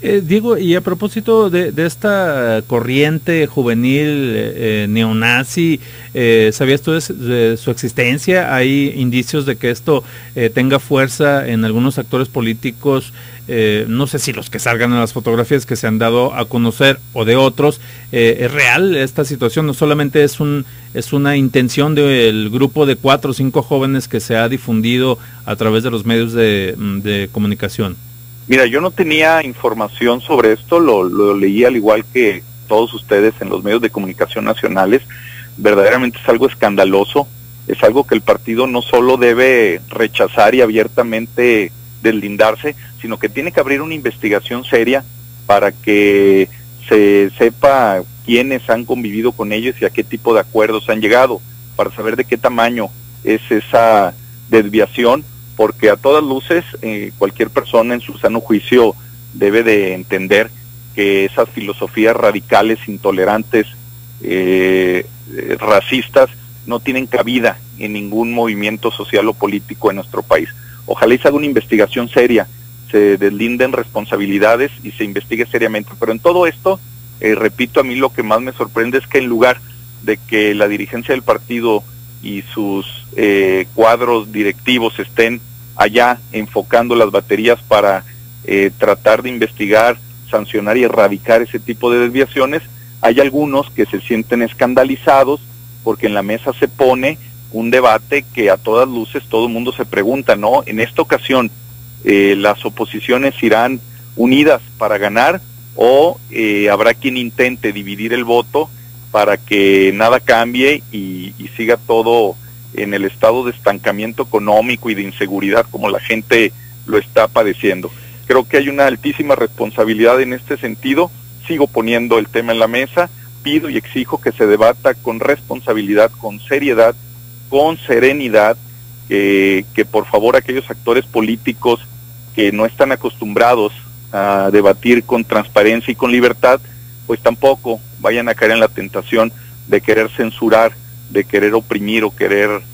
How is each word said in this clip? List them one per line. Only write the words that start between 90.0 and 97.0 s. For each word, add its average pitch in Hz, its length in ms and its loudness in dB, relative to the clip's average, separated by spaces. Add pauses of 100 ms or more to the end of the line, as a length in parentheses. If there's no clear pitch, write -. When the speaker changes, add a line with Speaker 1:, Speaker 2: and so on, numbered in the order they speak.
Speaker 2:
sancionar 107 460 -2
y 123 80 2
erradicar 113 580 2
ese 117 160 -8
tipo 120 320 -4
de 120 80 2
desviaciones, 131 640 0 (380)
hay 117 180 2
algunos 139 520 0
que 110 160 -2
se 98 140 -6
sienten 120 420 -2
escandalizados 135 1000 2 (420)
porque 113 240 -4
en 104 80 -2
la 101 80 -2
mesa 110 380 -6
se - 80 0
pone 127 500 0 (320)